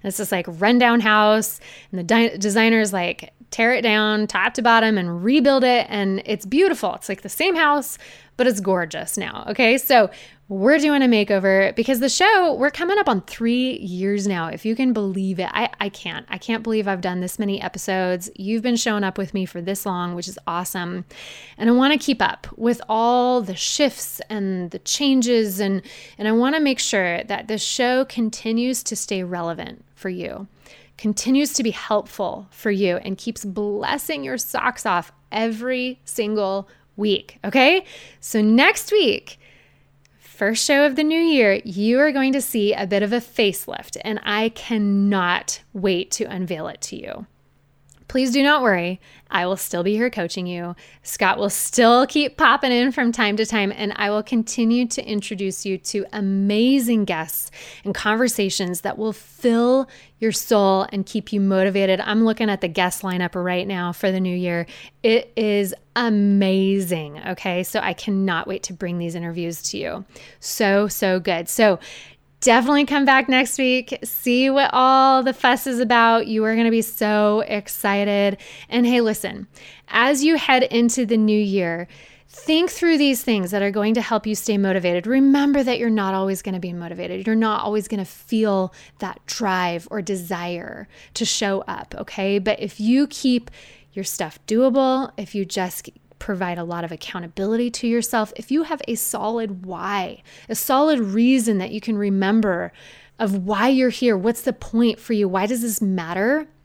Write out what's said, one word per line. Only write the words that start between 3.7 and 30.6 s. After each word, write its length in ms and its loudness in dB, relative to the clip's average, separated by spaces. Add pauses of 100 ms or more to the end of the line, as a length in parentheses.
it 80 0
down 440 2
top 280 -2
to 80 -2
bottom 340 6
and 280 -4
rebuild 400 4
it. 240 4
And 360 -2
it's 220 -6
beautiful. 480 2
It's, 140 -12
like, 140 -6
the 60 -14
same 280 -2
house, 420 0 (380)
but 100 2
it's 140 2
gorgeous 580 -2
now. 300 -8
Okay. 280 4
So 340 4 (380)
we're 300 4
doing 240 4
a 40 6
makeover 680 4
because 240 0
the 80 0
show, 460 4
we're 160 0
coming 280 0
up 100 2
on 140 2
three 560 -2
years 480 -4
now. 220 -2
If 180 -8
you 80 0
can 180 2
believe 460 -2
it, 140 -4
I, 180 -2 (100)
I 80 -2
can't, 400 -10
I 80 -6
can't 260 -4
believe 260 -2
I've 120 -2
done 200 -4
this 180 -6
many 220 -4
episodes. 760 -4
You've 260 -4
been 140 0
showing 280 -2
up 120 -4
with 160 -6
me 140 -2
for 160 -10
this 240 -6
long, 280 -4
which 140 -8
is 180 -14
awesome. 600 -6 (500)
And 140 2
I 20 6
wanna 240 4
keep 240 0
up 260 -2 (100)
with 300 -2
all 540 2
the 160 -8
shifts 720 -2
and 440 -4
the 80 -12
changes. 800 0
And, 200 0 (380)
and 80 -4
I 60 2
wanna 280 2
make 200 2
sure 440 0
that 240 -6
the 100 -4
show 460 0
continues 800 -4
to 120 -6
stay 260 -6
relevant 640 -8 (100)
for 160 -8
you, 380 -10 (540)